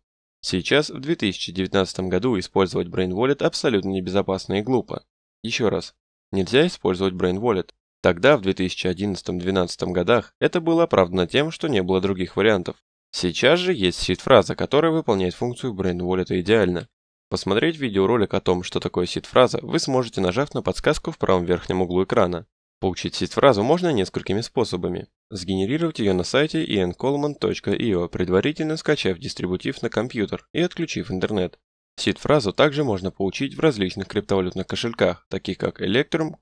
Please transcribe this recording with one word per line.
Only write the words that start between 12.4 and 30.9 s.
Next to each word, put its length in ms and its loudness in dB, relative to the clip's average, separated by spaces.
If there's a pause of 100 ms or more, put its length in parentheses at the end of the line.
Сейчас 480 2
же 140 0
есть 260 0
сид-фраза, 560 4
которая 360 2
выполняет 440 0
функцию 380 -6
Brain 260 -2
Wallet 420 0
идеально. 480 2 (400)
Посмотреть 480 0
видеоролик 560 2
о 80 0
том, 220 0
что 160 -4
такое 260 -2
сид-фраза, 560 2
вы 180 -2
сможете, 400 -2
нажав 340 -2
на 80 -4
подсказку 500 -2
в 60 -10
правом 280 2
верхнем 360 0
углу 220 0
экрана. 420 0 (360)
Получить 340 -4
сид-фразу 480 2
можно 300 0
несколькими 480 -2
способами. 680 -4 (220)
Сгенерировать 680 -4
ее 140 2
на 120 0
сайте 400 0
иэн 280 0
колман 420 -2
точка 360 -2
ай 220 0
о, 160 -2
предварительно 680 0
скачав 440 -2
дистрибутив 600 -6
на 80 -4
компьютер 600 -4
и 80 -4
отключив 500 -4